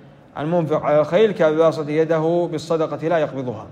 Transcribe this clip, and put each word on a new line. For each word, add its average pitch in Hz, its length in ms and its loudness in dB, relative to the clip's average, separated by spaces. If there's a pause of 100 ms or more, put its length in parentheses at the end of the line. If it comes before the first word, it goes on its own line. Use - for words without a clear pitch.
(380)
"المنفق 156 440 0
على 147 180 2
الخيل 185 320 4
كباسط 156 560 2
يده 160 640 0
بالصدقة 156 560 -4
لا 170 100 2
يقبضها". 127 540 -6